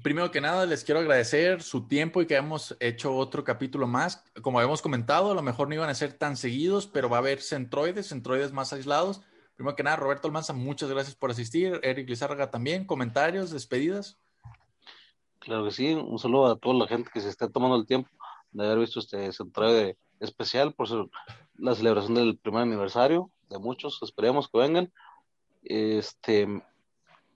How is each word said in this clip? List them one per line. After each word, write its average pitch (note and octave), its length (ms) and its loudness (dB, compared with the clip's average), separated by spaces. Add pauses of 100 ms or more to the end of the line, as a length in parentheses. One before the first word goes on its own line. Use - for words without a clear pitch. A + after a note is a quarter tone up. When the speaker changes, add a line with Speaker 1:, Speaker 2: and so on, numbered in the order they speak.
Speaker 1:
primero D#3+ 280 0
que D3+ 100 -2
nada, F3 240 2
les D#3 200 -2
quiero D3+ 160 2
agradecer D#3 640 4
su A#2 240 -6
tiempo D#3+ 360 0
y E3 40 0
que D3+ 100 2
hemos D3 440 -4
hecho B2 340 -2
otro C3 300 -2
capítulo C3 420 -2
más. C#3 380 -2 (160)
Como B2 180 0
habíamos C3 220 2
comentado, D3+ 520 2
a - 20 2
lo F3 80 -2
mejor C3+ 260 -2
no D3+ 60 -4
iban D#3 160 -2
a C3+ 40 -2
ser C#3+ 200 -4
tan D3 240 -4
seguidos, D#3+ 480 0
pero B2+ 240 0
va A#2+ 80 4
a - 20 2
haber C#3 220 0
centroides, D3+ 640 -4
centroides C3+ 440 -2
más C3+ 200 -6
aislados. D3 480 0 (340)
Primero C3+ 220 -6
que - 60 -2
nada, D3 140 2
Roberto C#3 320 0
Almanza, D3+ 260 -4
muchas C#3 340 -4
gracias C3+ 260 -2
por C3 160 -4
asistir. D#3 520 -2
Eric C3 260 -2
Lizárraga C#3 420 -2
también. D3+ 360 -2
¿Comentarios, D#3 640 0
despedidas? D#3 680 -4 (1200)
Speaker 2:
Claro A2 260 -4
que G#2 60 -4
sí. C3+ 200 0
Un D3+ 260 -4
saludo C3 340 6
a A2 60 2
toda B2+ 160 2
la A#2 120 4
gente A#2 260 -2
que A#2 80 -4
se G2+ 80 -2
está G#2+ 220 -2
tomando B2+ 260 2
el A2 100 0
tiempo C3 220 0 (440)
de G#2 120 -4
haber A2 140 2
visto A#2 220 0
este G2 320 -6
centroide G#2+ 680 2 (220)
especial B2+ 520 -2
por A#2 160 -2
su, G#2+ 220 -2 (480)
la B2 160 0
celebración G#2+ 400 2
del A#2 240 4
primer A2 240 0
aniversario A#2+ 680 2 (200)
de - 80 -8
muchos. B2+ 440 -8
Esperemos B2 460 0
que A2 100 0
vengan. E3 320 4 (760)
Este, G#2+ 800 0 (880)